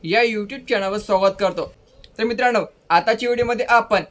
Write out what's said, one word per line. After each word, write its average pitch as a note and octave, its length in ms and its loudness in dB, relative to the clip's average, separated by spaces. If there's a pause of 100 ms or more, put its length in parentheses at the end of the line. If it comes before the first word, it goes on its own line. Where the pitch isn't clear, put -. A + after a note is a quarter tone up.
या G#3 200 2
YouTube A3+ 460 -4
चॅनलवर G3+ 280 -2
स्वागत G3 420 2
करतो. F3 340 -4 (440)
तर A3 60 -4
मित्रांनो, A#3+ 360 2 (300)
आताच्या A3 400 2
व्हिडिओमध्ये A#3+ 360 -2
आपण G#3 460 2